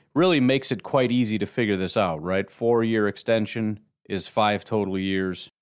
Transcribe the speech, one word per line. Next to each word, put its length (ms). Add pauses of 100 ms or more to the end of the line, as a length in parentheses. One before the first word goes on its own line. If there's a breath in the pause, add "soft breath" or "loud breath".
(140 loud breath)
really 260
makes 320
it 100
quite 300
easy 260
to 80
figure 300
this 200
out, 260
right? 280
Four-year 560
extension 720 (300)
is 180
five 380
total 340
years. 500 (140)